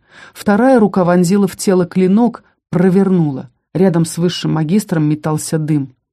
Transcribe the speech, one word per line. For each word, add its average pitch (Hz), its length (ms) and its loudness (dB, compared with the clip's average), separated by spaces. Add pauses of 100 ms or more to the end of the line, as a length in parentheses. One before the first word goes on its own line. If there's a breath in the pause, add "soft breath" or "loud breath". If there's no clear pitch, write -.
(340 loud breath)
Вторая 240 460 2
рука 196 240 2
вонзила 180 440 2
в - 100 -8
тело 180 280 0
клинок, 196 580 0 (260)
провернула. 175 800 0 (240)
Рядом 170 320 2
с - 120 -12
высшим 170 360 -4
магистром 160 560 -2
метался 156 480 -4
дым. 151 380 -4 (180)